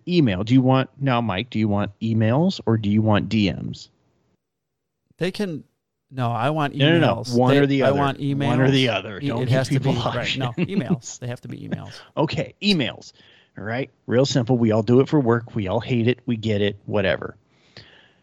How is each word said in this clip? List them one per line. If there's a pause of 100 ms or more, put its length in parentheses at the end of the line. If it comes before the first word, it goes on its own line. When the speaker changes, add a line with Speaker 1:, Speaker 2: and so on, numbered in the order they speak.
Speaker 1:
email.
Do
you
want, (120)
now,
Mike,
do
you
want
emails
or
do
you
want
D
Ms? (1300)
Speaker 2:
They
can, (480)
no,
I
want
emails.
Speaker 1:
No,
no,
no. (140)
One
Speaker 2:
They,
Speaker 1:
or
the
Speaker 2:
I
Speaker 1:
other.
Speaker 2:
want
emails.
Speaker 1:
One
or
the
other.
Speaker 2:
E-,
Speaker 1:
Don't
Speaker 2:
it
Speaker 1:
give
Speaker 2:
has
to
Speaker 1:
people
Speaker 2:
be,
right,
no,
Speaker 1:
options.
Speaker 2:
emails.
They
have
to
be (100)
emails. (140)
Speaker 1:
<laughs>
Okay,
emails. (440)
All
right, (160)
real
simple.
We
all
do
it
for
work.
We
all
hate
it.
We
get
it, (120)
whatever. (880)